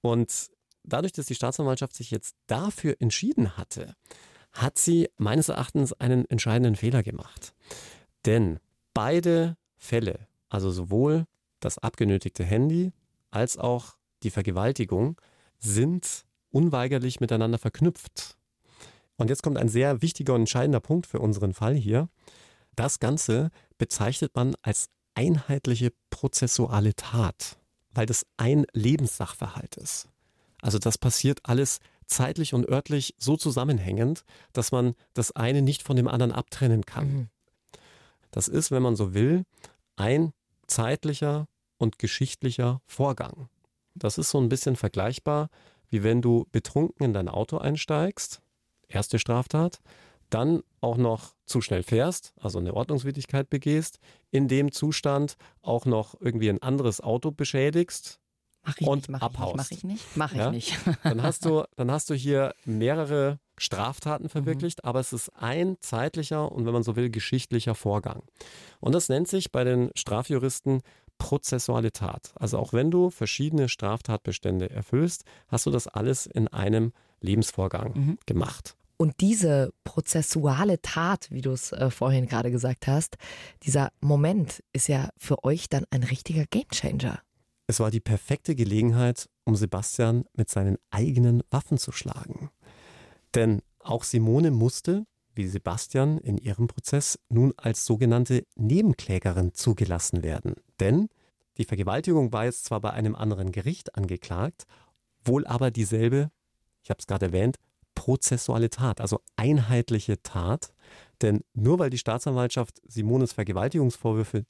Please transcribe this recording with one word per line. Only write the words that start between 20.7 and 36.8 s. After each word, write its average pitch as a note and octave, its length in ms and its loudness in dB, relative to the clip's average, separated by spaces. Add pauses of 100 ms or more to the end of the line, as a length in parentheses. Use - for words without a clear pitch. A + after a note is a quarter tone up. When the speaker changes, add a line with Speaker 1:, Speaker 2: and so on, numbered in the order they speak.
Speaker 1:
Punkt E3+ 260 -2
für - 140 -6
unseren G2+ 320 0
Fall A2 220 0
hier. B2 340 2 (640)
Das C3+ 240 -2
Ganze C3 520 0 (280)
bezeichnet A#2+ 560 -2
man B2+ 280 0
als - 260 -2 (260)
einheitliche C3 800 0 (180)
prozessuale A#2 840 0
Tat, - 640 -4 (340)
weil A2+ 140 0
das A#2 200 -2 (100)
ein C#3+ 360 4
Lebenssachverhalt - 1040 -2
ist. - 320 -10 (540)
Also G#2 160 2
das A2 200 0
passiert C3 460 2
alles C3 340 2 (280)
zeitlich - 480 -2
und B2 140 2
örtlich C#3 500 -2
so D3+ 180 2
zusammenhängend, B2 880 0 (280)
dass - 200 -2
man B2 220 2 (200)
das A#2 180 0
eine C3+ 300 2
nicht C#3+ 200 2
von C3+ 140 0
dem A#2+ 120 4
anderen B2 240 2
abtrennen A#2 520 0